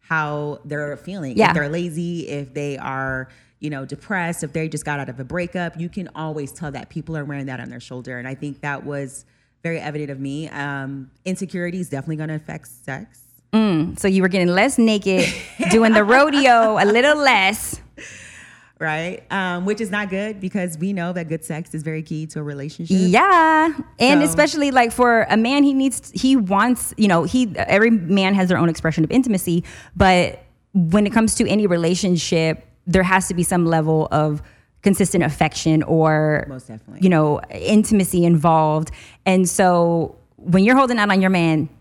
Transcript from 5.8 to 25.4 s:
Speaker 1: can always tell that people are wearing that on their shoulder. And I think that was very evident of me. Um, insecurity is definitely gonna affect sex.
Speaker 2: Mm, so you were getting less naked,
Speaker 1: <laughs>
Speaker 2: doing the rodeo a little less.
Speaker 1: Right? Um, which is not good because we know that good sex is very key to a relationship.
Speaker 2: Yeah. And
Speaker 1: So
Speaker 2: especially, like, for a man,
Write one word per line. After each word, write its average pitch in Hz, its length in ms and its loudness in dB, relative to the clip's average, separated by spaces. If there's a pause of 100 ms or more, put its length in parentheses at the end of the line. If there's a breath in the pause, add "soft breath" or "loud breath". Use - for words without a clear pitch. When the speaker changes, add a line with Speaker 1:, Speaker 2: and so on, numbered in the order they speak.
Speaker 1:
can 180 280 -10
always 151 340 -8
tell 147 220 -12
that - 180 -14
people 160 260 -10
are 147 80 -8
wearing 139 220 -8
that 127 140 -10
on 127 100 -14
their 123 100 -16
shoulder. 127 380 -14
And 123 80 -12
I 135 80 -10
think 143 280 -12
that 143 220 -8
was 139 400 -10 (380)
very 165 160 -6
evident 147 320 -8
of 135 80 -12
me. 139 300 -8
Um, 139 640 -10 (120)
insecurity 185 540 -6
is 180 100 -8
definitely 143 280 -8
gonna 156 180 -8
affect 156 320 -12
sex. - 540 -16 (320)
Speaker 2:
Mm, 180 440 0
so 202 120 -2
you 190 140 2
were 190 60 2
getting 180 200 0
less 202 300 2
naked, 208 540 2 (180)
Speaker 1:
<laughs> - 200 -4
Speaker 2:
doing 220 220 4
the 214 100 6
rodeo 240 800 4
a - 40 4
little 247 320 4
less. 220 600 0 (1000 loud breath)
Speaker 1:
Right? 160 500 -4
Um, 180 340 -2
which 208 160 -2
is 202 120 -6
not 208 180 -4
good 202 300 -6
because 180 360 -4
we 185 160 -4
know 180 200 -4
that 170 160 -8
good 160 160 -6
sex 165 280 -10
is 156 120 -8
very 160 180 -6
key 156 260 -8
to 156 120 -10
a - 20 -8
relationship. 147 560 -6
Speaker 2:
Yeah. 320 760 4 (280)
And 277 200 4
Speaker 1:
So 294 60 2
Speaker 2:
especially, 294 460 0
like, 240 180 4
for 233 400 2
a 196 60 2
man, 254 260 2